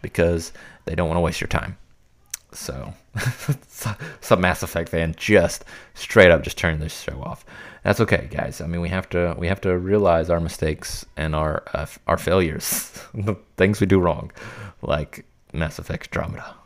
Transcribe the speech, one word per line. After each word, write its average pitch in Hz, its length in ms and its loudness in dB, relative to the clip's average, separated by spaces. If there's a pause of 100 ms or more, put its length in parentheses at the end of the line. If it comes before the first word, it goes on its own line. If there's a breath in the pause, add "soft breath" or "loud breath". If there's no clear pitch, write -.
because 85 500 0 (340 loud breath)
they 82 100 -4
don't 87 120 0
wanna 82 140 0
waste 78 180 0
your - 80 -4
time. - 300 -2 (720)
So, 67 420 -10 (220)
<laughs> - 520 -4
so-, - 280 -6 (260 loud breath)
some 98 200 2
Mass 90 220 2
Effect 85 260 -6
fan 82 280 0
just 92 480 4 (280 loud breath)
straight - 360 8
up 80 140 8
just - 140 -6
turned 80 240 -2
this 78 180 -10
show 67 240 -10
off. - 220 -12 (380 loud breath)
That's - 180 2
okay, 90 280 0
guys. - 300 -6
I 78 80 -6
mean, 85 140 -4
we 85 80 -2
have 92 220 -4
to, 87 260 0
we 87 100 -4
have 95 140 -2
to 90 160 0
realize 87 520 4
our 85 100 4
mistakes - 640 -4 (100)
and 78 180 -2
our, 76 300 -2 (100)
uh, 76 100 -2
f-, - 220 -12
our 82 120 2
failures, - 920 -2
<laughs> - 60 -20
the 104 220 -2 (200)
things 101 240 4
we 101 80 4
do 98 120 6
wrong, 82 320 0 (500 loud breath)
like - 440 -4 (280)
Mass 80 260 -4
Effect - 360 -8
Andromeda. - 400 -8 (100)